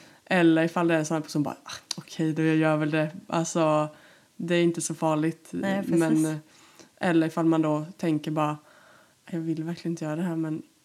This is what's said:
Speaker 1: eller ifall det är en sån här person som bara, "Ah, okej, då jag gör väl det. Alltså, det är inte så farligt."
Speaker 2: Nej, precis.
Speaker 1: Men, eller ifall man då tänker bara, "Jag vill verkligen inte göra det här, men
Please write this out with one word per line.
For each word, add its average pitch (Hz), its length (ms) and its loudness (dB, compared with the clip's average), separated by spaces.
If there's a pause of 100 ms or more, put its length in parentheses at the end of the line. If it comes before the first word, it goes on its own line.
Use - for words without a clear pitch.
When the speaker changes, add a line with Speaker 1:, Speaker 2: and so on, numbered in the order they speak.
(240)
Speaker 1:
eller 165 400 4
ifall 170 240 0
det 170 60 2
är 160 40 2
en 151 80 0
sån 160 80 -2
här 156 80 0
person - 100 -12
som 151 100 0
bara, - 220 -6
"Ah, - 60 -16 (260)
okej, - 360 -4
då 156 100 -2
jag 160 140 2
gör 156 200 4
väl 151 140 0
det. 151 200 0 (160)
Alltså, 160 640 0 (480)
det 175 180 -2
är 175 80 4
inte 170 180 2
så 165 140 -6
farligt." 156 560 -2
Speaker 2:
Nej, 190 320 -2
precis. 170 160 0
Speaker 1:
Men, 156 400 2 (600)
eller 165 260 2
ifall 160 200 -2
man 160 160 4
då 151 240 -2 (100)
tänker 156 340 -2
bara, 151 260 -2 (720)
"Jag 170 100 -6
vill 160 240 -4
verkligen 170 280 -6
inte 165 120 -8
göra 151 120 -4
det 175 60 -4
här, 170 140 -4
men 160 260 -4 (220)